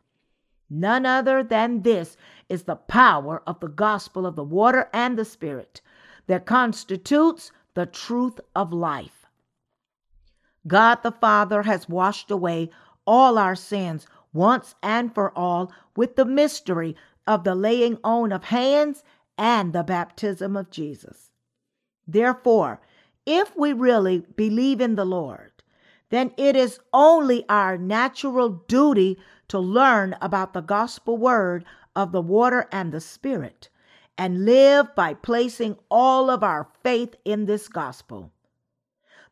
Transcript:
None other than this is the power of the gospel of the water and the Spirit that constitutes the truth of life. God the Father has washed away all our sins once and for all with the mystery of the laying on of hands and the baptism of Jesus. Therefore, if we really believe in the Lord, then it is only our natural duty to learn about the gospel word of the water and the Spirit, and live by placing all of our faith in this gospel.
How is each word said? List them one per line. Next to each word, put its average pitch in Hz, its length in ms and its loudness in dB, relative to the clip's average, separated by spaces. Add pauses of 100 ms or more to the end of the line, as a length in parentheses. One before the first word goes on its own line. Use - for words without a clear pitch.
(680)
None 208 360 -2
other 262 380 0
than 233 400 -2
this 190 340 -2 (320)
is 180 140 -6
the 170 120 -8
power 165 680 2
of 170 140 -10
the 175 80 -12
gospel 190 580 -4
of 175 100 -8
the 156 80 -8
water 214 480 0
and 240 260 -2
the 220 80 -4
Spirit - 560 -14 (440)
that 180 220 -2
constitutes 254 1040 0 (240)
the 175 100 -4
truth 240 540 -6 (160)
of 175 180 -4
life. 151 540 -8 (1400)
God 226 380 4
the 233 80 -4
Father 208 520 2
has 208 240 -2
washed 185 440 -2
away 170 400 -4 (340)
all 240 320 4
our 190 180 0
sins 185 520 -8 (260)
once 196 480 0
and 226 320 -4
for 196 240 -4
all 180 340 -4 (240)
with 247 200 -2
the 262 100 2
mystery 202 680 -2 (320)
of 208 160 0
the 185 100 0
laying 233 500 0
on 226 280 0
of 185 140 -8
hands 285 580 0 (340)
and 214 340 0
the 175 120 -2
baptism 190 760 -6
of 196 140 -10
Jesus. - 600 -14 (760)
Therefore, 220 760 0 (440)
if 359 300 0
we 294 180 0
really 214 520 2 (100)
believe 220 460 0
in 233 140 0
the 196 100 -2
Lord, 170 460 -6 (580)
then 247 280 -2
it 277 180 4
is 254 240 0 (140)
only 285 560 6
our 196 280 0
natural 240 720 -2
duty 202 680 2 (300)
to 202 120 -4
learn 202 640 2
about 190 320 -4
the 180 80 -8
gospel 220 560 -4
word 202 480 0 (300)
of 190 160 -4
the 185 100 -2
water 233 500 0
and 185 200 -6
the 156 100 -10
Spirit, - 680 -10 (480)
and 185 280 -2
live 277 500 6
by 170 180 0
placing 233 640 -4 (120)
all 262 400 2
of 233 140 0
our 156 260 -2 (140)
faith 240 320 -2 (100)
in 208 200 -4
this 208 220 -4
gospel. 127 640 -12 (1000)